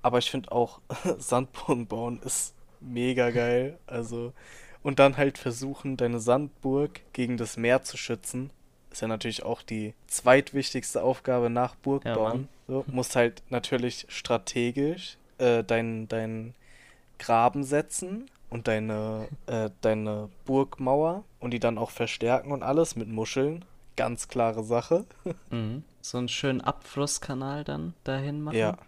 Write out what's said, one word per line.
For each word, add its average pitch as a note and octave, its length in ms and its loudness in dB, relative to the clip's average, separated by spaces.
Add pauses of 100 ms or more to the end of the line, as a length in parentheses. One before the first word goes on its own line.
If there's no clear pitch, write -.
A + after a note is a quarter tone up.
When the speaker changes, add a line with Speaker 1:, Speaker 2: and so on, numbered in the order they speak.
Speaker 1:
Aber B2 160 4
ich - 120 0
find C3 200 -6
auch, A#2+ 300 0 (200)
<laughs> - 180 -2
Sandburgen B2 680 -2
bauen A#2 380 -4
ist - 300 -4 (260)
mega B2 500 2
geil. B2 560 2
Also, A#2 460 -6 (500)
und C#3 160 0
dann C#3 180 8
halt C#3 220 2
versuchen, C3+ 580 -6
deine A#2+ 220 0
Sandburg C3+ 800 0 (120)
gegen B2 240 -2
das A2+ 200 -6
Meer A#2+ 260 4
zu - 140 -12
schützen. B2+ 540 -6 (400)
Ist - 100 -12
ja A2+ 80 -2
natürlich A2 340 -4
auch - 200 -4
die G#2+ 320 -6 (120)
zweitwichtigste - 960 4
Aufgabe B2 480 2
nach B2 260 0
Burg C3+ 280 -2
Speaker 2:
Ja, A#2 100 -2
Speaker 1:
bauen. A2 180 2
Speaker 2:
Mann. C3 160 -4 (200)
Speaker 1:
So, C3 180 -2
musst B2+ 300 -2
halt A#2+ 320 4
natürlich B2 600 -2
strategisch, B2+ 1080 -2 (220)
äh, A#2 260 4
dein, A2+ 420 0
dein A2+ 480 -6 (640)
Graben A#2+ 460 4
setzen F3+ 680 -2 (200)
und A#2 180 -4
deine, A2 580 -2 (100)
Speaker 2:
<laughs> - 100 -14
Speaker 1:
äh, A2 240 -2 (100)
deine G#2+ 480 0 (160)
Burgmauer C#3 800 0 (160)
und A#2+ 120 -6
die A#2+ 80 -2
dann A#2 180 2
auch A2+ 120 -4
verstärken A#2+ 600 0
und C3+ 100 -4
alles D#3 320 2
mit A2 140 -6
Muscheln. C3 560 -2 (320)
Ganz A#2+ 320 -2
klare A2+ 340 0
Sache. A#2+ 440 2 (180)
<laughs> - 260 -10
Speaker 2:
Mhm. A#2 320 -4 (200)
So - 160 -8
einen B2 100 -4
schönen C3 320 -2
Abflusskanal C#3 1040 -4
dann D#3 300 -6 (100)
dahin C#3 380 -4
machen. D3+ 160 -2
Speaker 1:
Ja. G#2+ 180 2 (120)